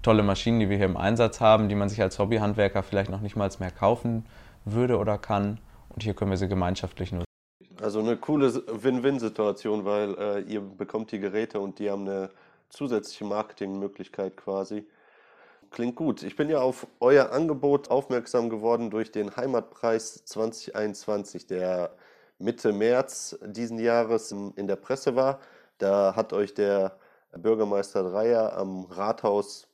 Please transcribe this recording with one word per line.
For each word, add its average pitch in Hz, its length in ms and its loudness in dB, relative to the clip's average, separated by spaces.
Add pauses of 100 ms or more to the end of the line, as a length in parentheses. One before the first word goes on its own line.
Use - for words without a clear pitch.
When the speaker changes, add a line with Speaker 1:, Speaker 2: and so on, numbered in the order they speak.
Speaker 1:
tolle 107 220 6
Maschinen, 113 340 2
die 104 100 4
wir 101 100 2
hier 101 80 4
im 92 100 2
Einsatz 110 440 2
haben, 110 280 8
die 104 80 0
man 101 120 0
sich 104 140 -2
als 95 160 0
Hobbyhandwerker 104 640 2
vielleicht 98 280 0
noch 98 100 -6
nicht 104 160 -8
mal 101 120 0 (120)
mehr 92 100 -4
kaufen 113 560 0 (380)
würde 117 340 2
oder 104 200 0
kann. 104 400 -2 (320)
Und - 120 -10
hier 107 120 -2
können 101 180 -2
wir 92 60 0
sie 95 100 0
gemeinschaftlich 92 640 -2
nutzen. 87 120 -4 (560)
Speaker 2:
Also 107 200 -2
eine 113 160 2
coole 143 300 2
S-, 120 200 0
Win-Win-Situation, 110 1160 0
weil, 104 340 0
äh, 101 220 -2
ihr 104 200 -6
bekommt 101 520 -8
die 104 80 -6
Geräte 104 400 -4
und 98 180 -6
die 104 100 -2
haben 98 200 -4
eine 95 220 -4 (400)
zusätzliche 117 540 -4
Marketingmöglichkeit 98 1120 -6
quasi. 98 480 -6 (840)
Klingt 120 240 -4
gut. 147 280 -2
Ich 98 140 -10
bin 151 120 0
ja 151 120 2
auf 127 260 0 (140)
euer 127 300 8
Angebot 143 600 0
aufmerksam 123 600 0
geworden 113 400 0
durch 110 220 -4
den 101 240 -4
Heimatpreis 117 880 -2
zwanzig - 500 -6
einundzwanzig, 104 720 -4
der 90 440 -2 (480)
Mitte 117 340 0
März 120 720 0
diesen 113 340 -8
Jahres 117 540 2
in, 101 220 -8
in 98 120 -6
der 95 100 0
Presse 131 380 -2
war. 131 240 2 (400)
Da 98 380 4
hat 110 160 -2
euch 101 220 -2
der 98 420 2 (400)
Bürgermeister 101 680 0
Dreyer 110 540 2
am 95 300 -6
Rathaus 101 880 -2